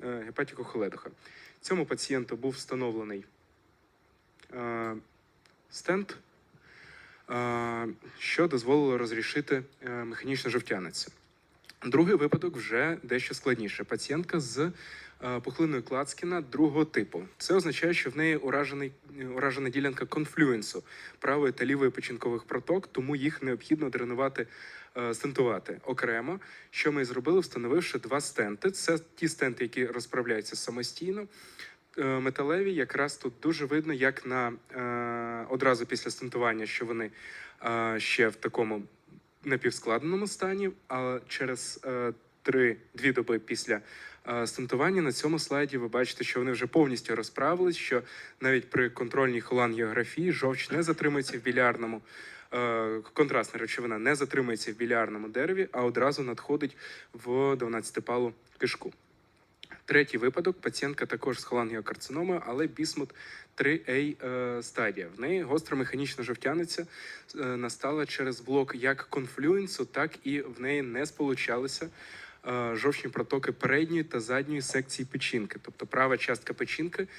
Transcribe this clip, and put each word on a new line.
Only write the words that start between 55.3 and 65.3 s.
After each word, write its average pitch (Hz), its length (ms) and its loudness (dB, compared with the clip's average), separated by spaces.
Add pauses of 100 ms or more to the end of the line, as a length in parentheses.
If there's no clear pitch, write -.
а 123 120 0
одразу 123 400 2
надходить 135 540 -2 (360)
в 135 420 2
дванадцятипалу 120 800 -2 (240)
кишку. - 360 -2 (920)
Третій 147 320 4
випадок, 165 440 2
пацієнтка 143 440 -2
також 120 340 -4
з - 40 -12
холангіокарциномою, 123 1040 -2
але 143 220 0
бісмут 151 420 -4 (460)
три 147 320 2
А, - 40 -2
е, 127 720 -2
стадія. 101 440 -2 (100)
В - 20 -12
неї 170 240 0